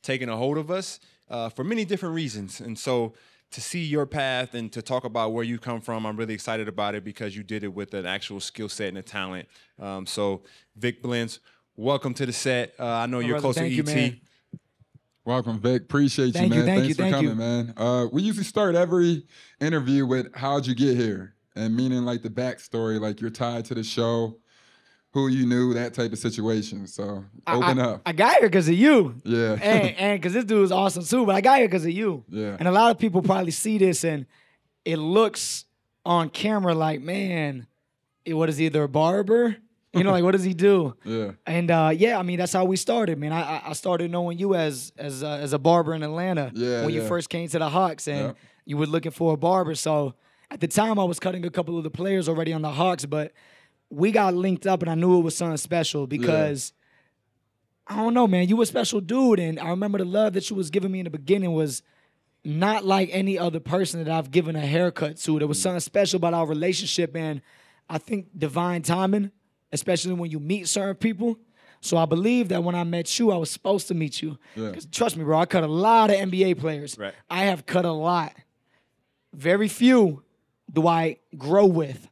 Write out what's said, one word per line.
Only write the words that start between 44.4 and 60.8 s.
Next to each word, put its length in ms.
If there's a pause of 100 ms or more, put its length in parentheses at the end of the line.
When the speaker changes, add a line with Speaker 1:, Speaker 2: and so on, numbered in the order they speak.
Speaker 2:
as, 420
as, 280
uh, 180
as 120
a 40
barber 380
in 80
Atlanta 500
Speaker 3:
Yeah, 320
Speaker 2:
when 80
you 80
Speaker 3:
yeah. 60
Speaker 2:
first 220
came 180
to 100
the 120
Hawks 380
and 200
Speaker 3:
Yep. 100 (280)
Speaker 2:
you 120
were 80
looking 260
for 220
a 40
barber. 360
So 400 (380)
at 80
the 80
time, 320
I 60
was 140
cutting 260
a 40
couple 300
of 40
the 60
players 400
already 240
on 80
the 80
Hawks, 380
but 240 (580)
we 220
got 240
linked 320
up 160
and 80
I 40
knew 220
it 60
was 120
something 220
special 440
Speaker 3:
Yeah. 60
Speaker 2:
because 640 (1120)
I 80
don't 180
know, 140
man. 220
You 120
a 60
special 320
dude, 400
and 200
I 100
remember 280
the 80
love 280
that 160
you 60
was 140
giving 220